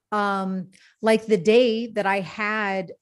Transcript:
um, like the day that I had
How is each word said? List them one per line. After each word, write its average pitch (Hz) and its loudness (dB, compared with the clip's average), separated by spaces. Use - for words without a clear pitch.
um, 196 -2
like 220 2
the 214 2
day 226 4
that 208 -2
I 196 0
had 196 -4